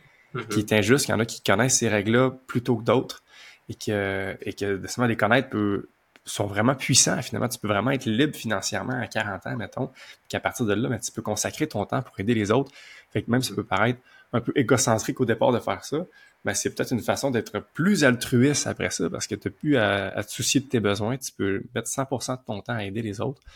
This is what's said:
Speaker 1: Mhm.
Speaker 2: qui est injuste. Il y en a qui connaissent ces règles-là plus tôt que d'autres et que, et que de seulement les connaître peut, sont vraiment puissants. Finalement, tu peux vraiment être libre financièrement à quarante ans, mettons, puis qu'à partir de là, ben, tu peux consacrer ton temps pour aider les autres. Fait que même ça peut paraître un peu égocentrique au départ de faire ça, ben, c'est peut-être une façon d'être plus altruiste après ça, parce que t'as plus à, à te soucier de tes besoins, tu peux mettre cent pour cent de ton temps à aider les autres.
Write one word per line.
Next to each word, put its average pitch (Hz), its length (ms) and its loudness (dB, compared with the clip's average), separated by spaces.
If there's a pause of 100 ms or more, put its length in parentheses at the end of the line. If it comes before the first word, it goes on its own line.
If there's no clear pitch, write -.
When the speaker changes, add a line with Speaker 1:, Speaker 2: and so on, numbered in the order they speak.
(340)
Speaker 1:
Mhm. 113 140 -8
Speaker 2:
qui 107 120 -2
est 104 120 -2
injuste. 107 360 4
Il 107 40 0
y - 20 2
en 104 60 2
a 117 40 2
qui - 180 -6
connaissent 113 360 4
ces 117 100 0
règles-là 110 420 2 (160)
plus 123 160 -4
tôt 123 140 0
que 110 80 -6
d'autres 117 380 0 (480)
et - 40 -12
que, 98 680 -4
et 101 100 -6
que 101 240 -2
de 92 100 -8
seulement 120 220 0
les 113 80 0
connaître 120 320 4
peut, 104 400 0 (380)
sont - 200 -2
vraiment 107 280 2
puissants. - 480 2
Finalement, 113 260 -4
tu 123 100 -8
peux 104 100 -4
vraiment 104 220 2
être 135 140 -2
libre 120 320 0
financièrement 107 640 -4
à 110 60 -4
quarante 104 400 -4
ans, 127 100 -6
mettons, 120 320 -6
puis - 400 -20
qu'à 101 120 -4
partir - 260 -2
de 101 80 2
là, 117 160 0
ben, 113 80 -2
tu - 120 -8
peux 107 120 -8
consacrer 104 460 -4
ton 101 180 -4
temps 127 160 -4
pour - 180 -14
aider 110 140 0
les 104 160 2
autres. 135 200 2 (420)
Fait 107 100 -2
que - 80 -6
même 123 120 2
ça 110 120 -6
peut - 100 -4
paraître 110 340 0 (360)
un 117 60 0
peu - 140 -2
égocentrique 123 680 2
au 127 40 2
départ 120 280 4
de 113 60 2
faire 101 280 -4
ça, 156 180 -4 (400)
ben, 101 100 -2
c'est - 200 -2
peut-être 127 180 -4
une 113 100 2
façon 117 280 0
d'être 107 300 -2 (120)
plus 170 320 2
altruiste 127 600 4
après 95 240 -4
ça, - 180 -2
parce - 180 -6
que 104 100 -6
t'as 101 140 -8
plus 147 280 0
à, 101 300 2
à 104 140 -6
te - 100 -14
soucier - 280 0
de - 80 -2
tes 120 120 0
besoins, 104 360 0
tu - 160 -12
peux 98 300 -2 (120)
mettre 117 140 -6
cent 139 160 -4
pour 127 180 -4
cent 131 120 -4
de 123 120 -8
ton 104 140 -6
temps 120 140 -6
à 107 100 -4
aider 98 160 -6
les 107 220 -6
autres. 127 180 -4 (160)